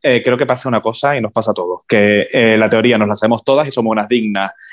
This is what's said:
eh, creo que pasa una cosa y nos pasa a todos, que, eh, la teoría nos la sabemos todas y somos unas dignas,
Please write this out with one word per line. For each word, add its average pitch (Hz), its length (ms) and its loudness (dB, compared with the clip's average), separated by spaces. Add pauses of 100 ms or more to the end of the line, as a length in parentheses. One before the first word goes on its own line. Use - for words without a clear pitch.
eh, 123 220 2
creo 123 140 2
que 135 80 -2
pasa 127 220 -2
una 113 120 0
cosa 139 360 -2
y 123 40 -4
nos 107 120 -6
pasa 110 200 -2
a - 20 -14
todos, 90 320 -6
que, 104 460 2
eh, 113 260 4
la 110 100 2
teoría 113 300 2
nos 107 100 0
la 104 60 -2
sabemos 110 300 0
todas 139 240 2
y - 20 -10
somos 113 220 -2
unas 104 160 -2
dignas, 104 440 -2 (200)